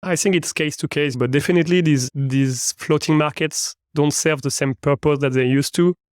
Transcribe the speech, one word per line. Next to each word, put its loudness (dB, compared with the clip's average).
I -2
think 0
it's -2
case -4
to -6
case, -2
but 0
definitely 2
these, 2
these -2
floating 0
markets -2
don't 2
serve 0
the -4
same -2
purpose 0
that 0
they 2
used 0
to. 4